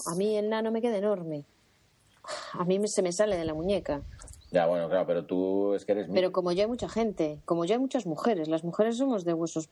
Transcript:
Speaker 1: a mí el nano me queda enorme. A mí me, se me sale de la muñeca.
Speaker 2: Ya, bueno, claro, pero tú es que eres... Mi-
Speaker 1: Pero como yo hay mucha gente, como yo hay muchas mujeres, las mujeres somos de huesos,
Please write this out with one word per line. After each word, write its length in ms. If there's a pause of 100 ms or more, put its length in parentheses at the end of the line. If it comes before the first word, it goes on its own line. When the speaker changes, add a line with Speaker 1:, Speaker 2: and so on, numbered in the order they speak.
Speaker 1:
a 100
mí 220
el 120
nano 220
me 100
queda 160
enorme. 480 (1080)
A 120
mí 140
me, 80
se 140
me 100
sale 260
de 80
la 80
muñeca. 480 (500)
Speaker 2:
Ya, 160
bueno, 200
claro, 200
pero 180
tú 480
es 100
que 100
eres... 140
Mi- 60
Speaker 1:
Pero 180
como 200
yo 100
hay 60
mucha 200
gente, 560
como 220
yo 80
hay 60
muchas 260
mujeres, 420
las 160
mujeres 340
somos 280
de 80
huesos, 380